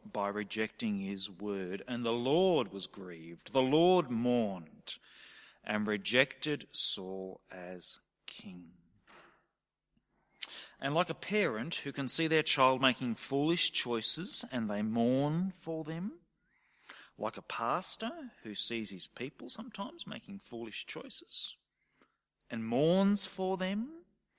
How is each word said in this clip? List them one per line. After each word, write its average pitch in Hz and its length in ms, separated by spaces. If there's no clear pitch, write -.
by 104 260
rejecting 104 680
his 98 320
word, 98 580
and 123 160
the 117 80
Lord 135 640
was 95 140
grieved. 87 640
The 131 80
Lord 160 480
mourned 113 880
and 107 220
rejected 147 880
Saul 95 680
as 90 480
king. 87 460
And 139 140
like 170 160
a - 20
parent 160 640
who - 160
can 135 160
see 160 180
their 156 160
child 131 400
making 127 320
foolish 147 580
choices - 800
and 117 160
they 104 140
mourn 131 760
for - 280
them, 170 300
like 107 220
a 95 60
pastor 151 640
who 107 140
sees 113 340
his 92 160
people - 460
sometimes 254 560
making - 320
foolish 113 480
choices - 680
and 113 160
mourns 175 640
for 190 280
them, 208 440